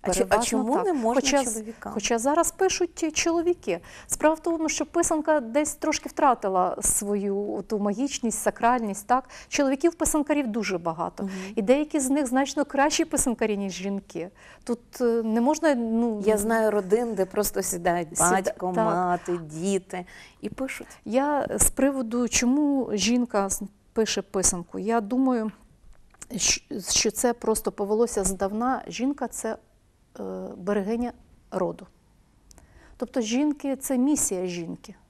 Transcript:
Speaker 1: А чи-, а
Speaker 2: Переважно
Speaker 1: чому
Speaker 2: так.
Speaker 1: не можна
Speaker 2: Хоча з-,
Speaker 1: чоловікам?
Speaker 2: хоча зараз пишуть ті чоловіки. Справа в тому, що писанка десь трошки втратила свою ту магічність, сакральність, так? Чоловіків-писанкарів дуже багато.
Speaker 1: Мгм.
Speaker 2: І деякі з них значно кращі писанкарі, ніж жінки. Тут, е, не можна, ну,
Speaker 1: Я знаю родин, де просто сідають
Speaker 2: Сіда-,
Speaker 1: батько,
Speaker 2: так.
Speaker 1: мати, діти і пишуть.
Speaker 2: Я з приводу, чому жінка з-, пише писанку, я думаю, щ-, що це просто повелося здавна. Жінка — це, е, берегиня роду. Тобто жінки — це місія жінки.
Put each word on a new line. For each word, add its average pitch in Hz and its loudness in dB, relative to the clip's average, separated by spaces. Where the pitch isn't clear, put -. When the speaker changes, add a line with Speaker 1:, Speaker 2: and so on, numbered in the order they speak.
Speaker 1:
А 185 -2
чи-, - 2
а - 4
Speaker 2:
Переважно 208 2
Speaker 1:
чому 240 2
Speaker 2:
так. - 0
Speaker 1:
не 370 2
можна 254 2
Speaker 2:
Хоча 269 2
з-, 233 -2
Speaker 1:
чоловікам? 214 -10
Speaker 2:
хоча 226 0
зараз 294 2
пишуть 370 0
ті 320 -2
чоловіки. 330 0
Справа 311 4
в 311 -16
тому, 320 0
що - -2
писанка 311 2
десь 262 0
трошки 302 -4
втратила 190 2
свою 202 -2
ту 214 -2
магічність, 208 -2
сакральність, 226 0
так? 254 2
Чоловіків-писанкарів 294 2
дуже 202 -2
багато. 170 -4
Speaker 1:
Мгм. 190 -4
Speaker 2:
І 226 0
деякі 294 2
з 262 -2
них 277 2
значно 269 0
кращі 302 2
писанкарі, 233 0
ніж 196 -6
жінки. 190 -8
Тут, 240 -4
е, - 2
не 226 2
можна, 302 4
ну, 226 0
Speaker 1:
Я 214 6
знаю 220 2
родин, 208 2
де 190 2
просто 202 -2
сідають 175 -2
Speaker 2:
Сіда-, 175 4
Speaker 1:
батько, 185 0
Speaker 2:
так. 220 2
Speaker 1:
мати, 175 0
діти 180 -4
і 202 -6
пишуть. - -8
Speaker 2:
Я 277 0
з - 4
приводу, 247 0
чому 277 2
жінка 208 0
з-, - -4
пише 208 0
писанку, 185 -2
я 226 0
думаю, 233 0
щ-, - -4
що - 2
це 240 0
просто 220 -2
повелося 214 0
здавна. 196 -2
Жінка — 254 -4
це, - -6
е, - -10
берегиня 208 -2
роду. 175 -2
Тобто 247 -2
жінки — 277 0
це 262 0
місія 254 2
жінки. 175 -8